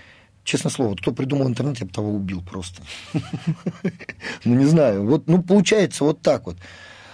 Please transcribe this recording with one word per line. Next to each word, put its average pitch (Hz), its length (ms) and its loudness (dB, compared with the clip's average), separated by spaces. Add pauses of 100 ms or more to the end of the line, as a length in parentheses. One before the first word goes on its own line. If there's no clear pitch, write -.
(440)
Честное - 260 -2
слово, 117 200 0
вот 95 100 -6
кто 147 100 0
придумал 135 380 -2
интернет, 123 320 -4
я 95 60 -6
бы 90 60 -16
того 104 220 -4
убил 95 260 -6
просто. 90 400 -14 (320)
<laughs> - 80 -2 (1200)
Ну, 120 100 4
не 135 100 4
знаю. 139 420 4
Вот, 135 200 2
ну, 170 160 4
получается 185 600 2
вот 156 180 0
так 143 240 2
вот. 90 100 -10 (580)